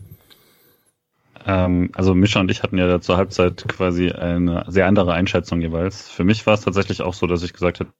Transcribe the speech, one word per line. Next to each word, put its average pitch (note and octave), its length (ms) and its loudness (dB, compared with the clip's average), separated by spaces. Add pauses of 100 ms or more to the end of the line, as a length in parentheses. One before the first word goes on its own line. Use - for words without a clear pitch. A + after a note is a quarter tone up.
(1500)
Ähm, F2+ 480 0
also F#2 220 2
Mischa F#2+ 240 4
und F#2 100 0
ich - 140 -4
hatten F#2+ 140 -4
ja F2+ 240 2
zur F2+ 160 0
Halbzeit F#2 500 0
quasi F2+ 440 0
eine F2 580 -2
sehr F#2 180 4
andere F#2+ 240 4
Einschätzung E2+ 480 -2
jeweils. E2 480 -4
Für - 160 -6
mich G#2+ 240 2
war G#2+ 60 6
es G#2+ 80 0
tatsächlich F#2+ 400 -2
auch F2+ 120 -6
so, - 140 -4
dass E2+ 160 -2
ich F2+ 80 -8
gesagt F2 300 -4
hätte, E2+ 180 -12